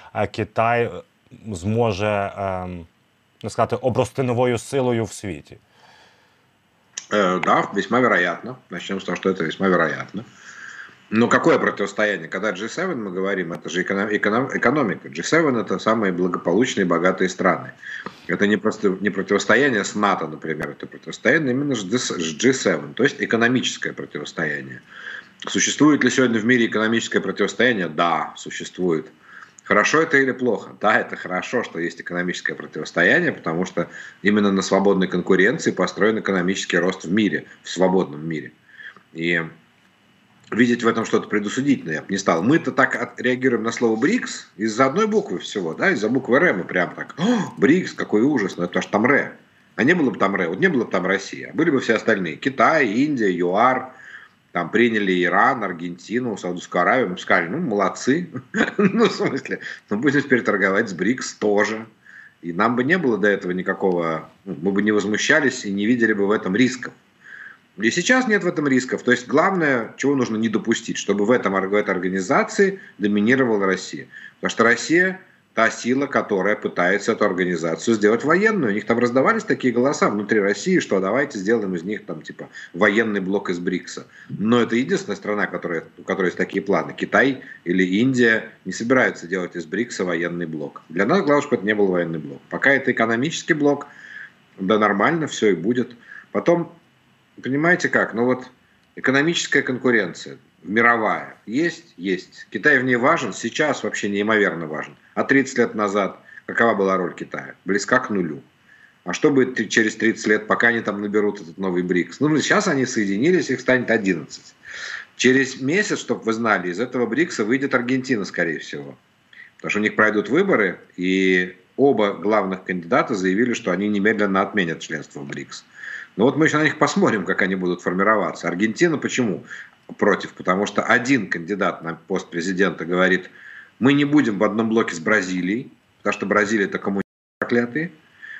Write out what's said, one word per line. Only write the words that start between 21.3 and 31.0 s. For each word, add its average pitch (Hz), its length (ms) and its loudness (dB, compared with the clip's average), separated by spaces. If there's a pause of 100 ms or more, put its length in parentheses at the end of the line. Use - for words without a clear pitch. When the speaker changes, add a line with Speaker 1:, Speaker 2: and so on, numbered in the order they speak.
Speaker 2:
именно 139 240 -2
с 107 100 -4
G-, 92 140 -2
с 80 360 -4
G 117 180 4
seven, 76 420 -2
то 110 80 -2
есть - 180 0
экономическое 117 720 0
противостояние. 71 880 -8 (640)
Существует 139 560 4
ли 123 80 4
сегодня 117 300 2
в 104 60 -2
мире 120 180 4
экономическое 110 560 0
противостояние? 98 680 0
Да, 80 480 0
существует. 82 680 -4 (600)
Хорошо 107 360 4
это 160 160 2
или 135 160 4
плохо? 120 380 -2 (100)
Да, 110 180 4
это 95 180 -4